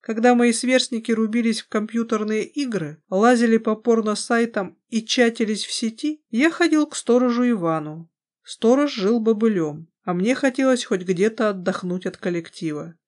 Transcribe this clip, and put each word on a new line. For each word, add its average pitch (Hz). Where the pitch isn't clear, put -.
Когда 226
мои 240
сверстники 247
рубились 220
в -
компьютерные 220
игры, 196
лазили 226
по 220
порно-сайтам 226
и 220
чатились 226
в -
сети, 269
я 285
ходил 311
к -
сторожу 247
Ивану. 165
Сторож 277
жил 226
бобылём, 208
а 180
мне 202
хотелось 262
хоть 185
где-то 202
отдохнуть 185
от 180
коллектива. 165